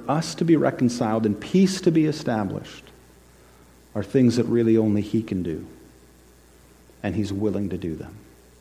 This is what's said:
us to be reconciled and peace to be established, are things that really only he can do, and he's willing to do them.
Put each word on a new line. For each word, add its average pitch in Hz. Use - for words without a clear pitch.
us 156
to -
be 165
reconciled 117
and 104
peace 185
to 175
be 156
established, 107
are 107
things 123
that 117
really 113
only 104
he 110
can 92
do, 82
and 98
he's 98
willing 98
to 92
do 85
them. 78